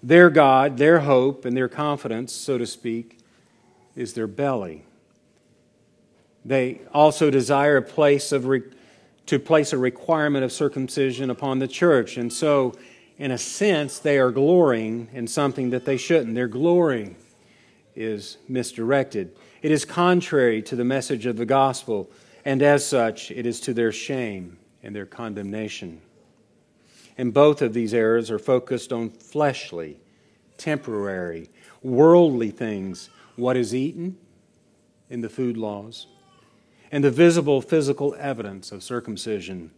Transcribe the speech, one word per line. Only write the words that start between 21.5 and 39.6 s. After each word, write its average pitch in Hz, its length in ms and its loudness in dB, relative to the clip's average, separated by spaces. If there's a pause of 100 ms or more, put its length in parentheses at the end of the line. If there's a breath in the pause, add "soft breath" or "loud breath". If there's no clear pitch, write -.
and 135 200 0
as 143 240 4
such, 113 440 -2
it 120 140 -10
is 117 160 -6
to 131 140 -6
their 113 180 0
shame 101 640 -8 (260)
and 101 140 -14
their 101 80 -10
condemnation. 104 960 -12 (1160 soft breath)
And 123 160 -4
both 147 260 6
of 113 140 -2
these 113 180 -2
errors 113 380 2
are 107 80 -4
focused 127 560 -2
on 117 160 -6
fleshly, 87 880 -6 (560 soft breath)
temporary, 98 920 -8 (320 soft breath)
worldly 135 680 4
things, 95 600 -8 (260 soft breath)
what 127 220 -2
is 117 160 -4
eaten 170 420 -6 (920)
in 120 100 -10
the 113 80 -6
food 120 300 -4
laws, 107 480 -10 (840 soft breath)
and 143 140 0
the 139 60 6
visible 147 500 4
physical 143 580 -2
evidence 110 540 -10
of 95 100 -16
circumcision. 95 960 -10